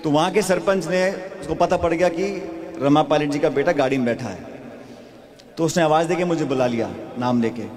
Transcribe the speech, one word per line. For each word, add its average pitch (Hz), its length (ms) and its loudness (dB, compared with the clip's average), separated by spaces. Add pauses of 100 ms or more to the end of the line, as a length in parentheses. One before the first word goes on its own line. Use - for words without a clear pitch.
तो 160 60 -2
वहाँ 156 220 2
के 202 100 2
सरपंच 185 460 0
ने, 185 220 2 (320)
उसको 160 140 -4
पता 175 220 2
पड़ 170 160 0
गया 175 160 2
कि 170 160 -2 (560)
रमा 143 220 4
पायलट 147 260 2
जी 143 100 -2
का 160 100 2
बेटा 143 220 2
गाड़ी 135 260 2
में 123 80 0
बैठा 120 200 -2
है, 92 200 -10 (1120)
तो 160 60 0
उसने 165 200 2
आवाज़ 160 240 4
देके 175 180 0
मुझे 160 200 0
बुला 131 220 2
लिया 117 220 -2 (280)
नाम 123 240 2
लेके। 113 220 -2 (140)